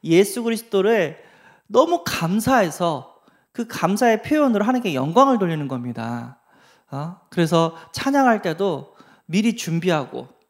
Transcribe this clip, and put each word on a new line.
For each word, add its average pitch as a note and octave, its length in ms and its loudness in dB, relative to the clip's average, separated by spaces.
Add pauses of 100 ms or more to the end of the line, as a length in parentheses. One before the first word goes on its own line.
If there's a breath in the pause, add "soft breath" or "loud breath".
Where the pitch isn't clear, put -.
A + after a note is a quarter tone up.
예수 G3 400 2
그리스도를 G#3 720 0 (480 soft breath)
너무 E4 400 2
감사해서 F3+ 1080 -2 (360 soft breath)
그 A#3 140 -6
감사의 A3 560 0
표현으로 C4 420 2
하나님께 A#3+ 300 0
영광을 G3+ 440 4
돌리는 E3 280 -2
겁니다. A#2+ 760 -8 (520 soft breath)
어? D3+ 240 -10 (140)
그래서 E3 460 0 (160 loud breath)
찬양할 C4 500 2
때도 E3 520 -4 (320 soft breath)
미리 A3 300 0
준비하고 D#3+ 720 -2 (220)